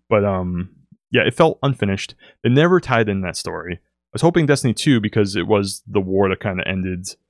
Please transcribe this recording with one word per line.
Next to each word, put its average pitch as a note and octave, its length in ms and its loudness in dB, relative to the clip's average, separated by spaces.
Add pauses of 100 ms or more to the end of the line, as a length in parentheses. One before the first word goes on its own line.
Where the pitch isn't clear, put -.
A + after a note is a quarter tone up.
But, G#2 160 4
um, F#2 460 -2 (400)
yeah, A#2+ 160 2
it B2 80 0
felt E3 280 2
unfinished. G2+ 520 -2 (300)
They A#2+ 60 2
never E3 300 4
tied A2+ 300 0
in G2 120 -2
that F2 140 -6
story. E2+ 380 -10
I - 40 -8 (360)
was - 80 -4
hoping E3+ 240 2
Destiny C3+ 260 2
two, B2 280 2
because G#2 360 -2
it F2 100 -2
was G2+ 400 0
the G2+ 140 -2
war F#2+ 300 0
that F#2+ 100 -4
kinda F#2 260 -6
ended, F#2 400 -6 (240)